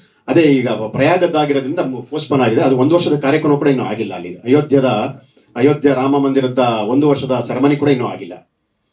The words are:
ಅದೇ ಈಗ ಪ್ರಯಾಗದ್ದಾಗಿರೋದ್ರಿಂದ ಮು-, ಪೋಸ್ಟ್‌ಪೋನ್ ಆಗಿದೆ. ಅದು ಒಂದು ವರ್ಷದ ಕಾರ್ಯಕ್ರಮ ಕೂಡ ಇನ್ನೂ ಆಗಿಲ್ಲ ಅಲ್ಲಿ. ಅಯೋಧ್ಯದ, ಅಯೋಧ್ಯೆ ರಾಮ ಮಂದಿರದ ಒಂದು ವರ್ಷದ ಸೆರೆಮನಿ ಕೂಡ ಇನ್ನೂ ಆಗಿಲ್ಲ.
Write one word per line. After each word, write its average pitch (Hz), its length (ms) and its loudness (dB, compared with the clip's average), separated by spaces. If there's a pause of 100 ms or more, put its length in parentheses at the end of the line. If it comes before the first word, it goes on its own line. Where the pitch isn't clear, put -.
(280)
ಅದೇ 139 120 2
ಈಗ 135 280 2
ಪ್ರಯಾಗದ್ದಾಗಿರೋದ್ರಿಂದ 143 1080 0
ಮು-, 127 240 -6
ಪೋಸ್ಟ್‌ಪೋನ್ 143 380 -2
ಆಗಿದೆ. - 220 2
ಅದು 131 160 0
ಒಂದು 147 160 2
ವರ್ಷದ 151 240 2
ಕಾರ್ಯಕ್ರಮ 147 380 0
ಕೂಡ 143 120 0
ಇನ್ನೂ 123 160 0
ಆಗಿಲ್ಲ 107 300 -6
ಅಲ್ಲಿ. 87 220 -12
ಅಯೋಧ್ಯದ, 135 480 2 (720)
ಅಯೋಧ್ಯೆ 143 380 2
ರಾಮ 139 240 0
ಮಂದಿರದ 131 400 0 (280)
ಒಂದು 143 220 2
ವರ್ಷದ 135 240 0
ಸೆರೆಮನಿ 127 440 0
ಕೂಡ 143 120 -2
ಇನ್ನೂ 120 180 0
ಆಗಿಲ್ಲ. 90 440 -12 (420)